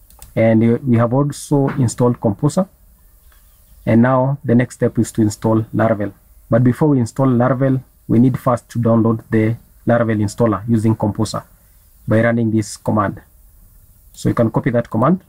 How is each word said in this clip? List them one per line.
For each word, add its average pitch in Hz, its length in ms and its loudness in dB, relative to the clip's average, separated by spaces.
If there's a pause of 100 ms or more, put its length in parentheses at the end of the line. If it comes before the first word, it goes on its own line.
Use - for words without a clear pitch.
(360)
and, 113 280 4
uh, 117 220 2
we 120 120 2
have 117 180 0
also 143 540 -2 (100)
installed 123 420 0
Composer. 147 480 -2 (1160)
And 117 160 4
now 131 420 2
the 117 80 0
next 123 220 0
step 120 240 -2
is 110 140 -2
to 113 100 0
install 110 400 0 (100)
Laravel. 107 400 -2 (340)
But 117 160 2
before 127 260 2
we 139 100 2
install 120 260 -2
Laravel, 131 560 0 (260)
we 113 120 2
need 123 180 2
first - 320 -4
to 120 100 -6
download 113 520 0
the 110 240 0 (320)
Laravel 117 340 0
installer 104 460 -2
using 113 280 2
Composer 107 480 -4 (640)
by 107 160 2
running 117 300 0
this 110 240 -2
command. 101 460 -4 (920)
So - 180 -4
you 110 60 -2
can 113 160 0
copy - 200 -2
that 120 180 -2
command 135 400 0